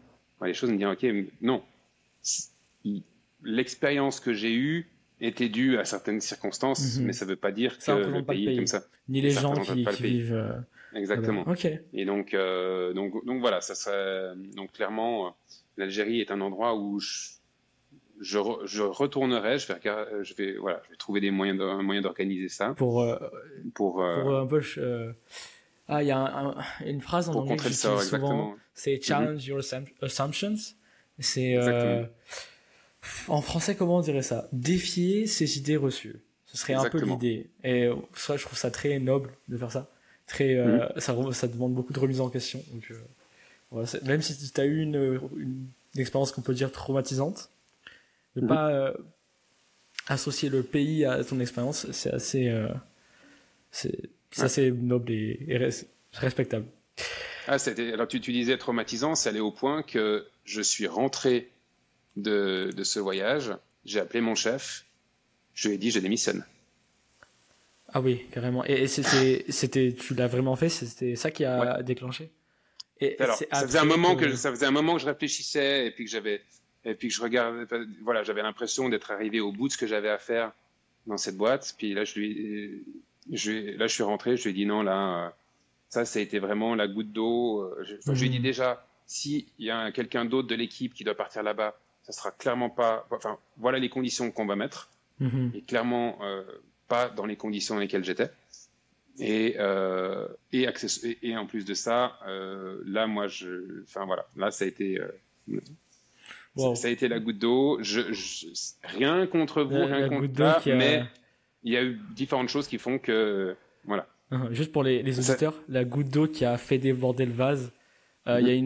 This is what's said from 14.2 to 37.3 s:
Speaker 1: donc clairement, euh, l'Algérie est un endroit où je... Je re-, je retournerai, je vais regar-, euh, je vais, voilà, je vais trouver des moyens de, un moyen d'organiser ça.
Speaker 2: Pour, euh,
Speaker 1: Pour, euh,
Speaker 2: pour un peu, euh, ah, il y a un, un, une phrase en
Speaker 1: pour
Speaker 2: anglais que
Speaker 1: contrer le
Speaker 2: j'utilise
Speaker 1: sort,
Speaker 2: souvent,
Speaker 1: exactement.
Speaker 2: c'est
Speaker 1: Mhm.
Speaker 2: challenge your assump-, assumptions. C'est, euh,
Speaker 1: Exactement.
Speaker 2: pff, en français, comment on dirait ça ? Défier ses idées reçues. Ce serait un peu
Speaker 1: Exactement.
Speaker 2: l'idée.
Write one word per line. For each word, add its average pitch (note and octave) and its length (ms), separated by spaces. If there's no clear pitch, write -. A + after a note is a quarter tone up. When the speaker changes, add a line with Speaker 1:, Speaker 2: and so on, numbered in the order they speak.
Speaker 1:
donc G2 180
clairement, A2 540
euh, - 20
l'Algérie G#2 440
est G#2 100
un G2+ 100
endroit G2+ 340
où G2+ 240
je... - 300
Je G2 200
re-, G2+ 260
je G2+ 160
retournerai, B2+ 800
je - 80
vais G2 80
regar-, G#2+ 360
euh, G#2 120
je - 100
vais, G2 240
voilà, F#2+ 280
je - 40
vais - 80
trouver G2+ 240
des G2 100
moyens G2 280
de, G2 40
un G2 200
moyen G2 180
d'organiser F#2+ 480
ça. A2+ 240
Speaker 2:
Pour, B2 300
euh, A#2 140
Speaker 1:
Pour, F#2+ 280
euh, F2 200
Speaker 2:
pour C3+ 140
un C3+ 100
peu, D3 140
euh, A#2+ 340
ah, D3 160
il C#3+ 40
y C#3 40
a C3 60
un, C#3 400
un, C#3+ 60
une D3 160
phrase F3 280
en D#3+ 40
Speaker 1:
pour A#2 100
Speaker 2:
anglais C#3 140
que - 40
Speaker 1:
contrer B2+ 80
le C3 60
Speaker 2:
j'utilise B2 40
Speaker 1:
sort, - 20
Speaker 2:
souvent, F#2+ 160
Speaker 1:
exactement. A2 280
Speaker 2:
c'est C#3 220
Speaker 1:
Mhm. B2+ 80
Speaker 2:
challenge D3+ 440
your C#3 120
assump-, C3+ 420
assumptions. C#3+ 540
C'est, B2+ 360
euh, B2 60
Speaker 1:
Exactement. A#2+ 460
Speaker 2:
pff, - 280
en D3+ 120
français, D#3+ 340
comment F3 220
on F3+ 40
dirait D3 220
ça ? - 280
Défier F3+ 760
ses D#3+ 320
idées C#3+ 200
reçues. B2+ 400
Ce - 100
serait - 160
un C3 160
peu E3 80
Speaker 1:
Exactement. C#3+ 160
Speaker 2:
l'idée. A#2+ 360